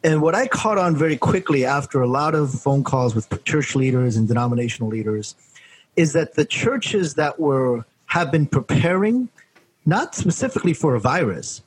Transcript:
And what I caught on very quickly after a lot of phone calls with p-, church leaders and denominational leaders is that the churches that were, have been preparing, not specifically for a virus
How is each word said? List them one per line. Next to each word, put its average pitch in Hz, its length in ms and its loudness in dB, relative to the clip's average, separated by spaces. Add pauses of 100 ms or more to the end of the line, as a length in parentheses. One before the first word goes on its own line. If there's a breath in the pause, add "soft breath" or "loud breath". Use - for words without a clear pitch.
And 156 180 4
what 165 140 4
I 254 120 0
caught 214 300 0
on 175 200 2
very 156 180 2
quickly 143 480 0
after 135 380 0
a 123 60 2
lot 147 280 0
of 143 160 0
phone 139 320 0
calls 123 320 0
with 110 140 -4
p-, - 160 -4
church 151 300 -2
leaders 127 420 2
and 110 100 2
denominational 120 640 -2
leaders 107 460 -6 (600 loud breath)
is 160 180 2
that 160 220 -2
the 151 80 2
churches 214 680 -2
that 151 260 -2
were, 131 460 0 (220)
have 170 220 0
been 151 160 2
preparing, 196 840 2 (560 soft breath)
not 190 300 0
specifically 175 580 -2
for 139 220 0
a 113 40 0
virus 127 680 -2